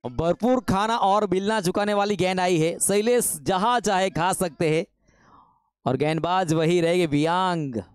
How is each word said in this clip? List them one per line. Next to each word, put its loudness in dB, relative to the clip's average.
भरपूर 0
खाना -2
और 2
मिलना 0
चुकाने -2
वाली 0
गेंद 0
आई 2
है, 0
शैलेश 0
जहां 0
चाहे 0
खा -2
सकते -2
हैं। -2
और 0
गेंदबाज 0
वही 2
रहेगी 2
वियांग। -2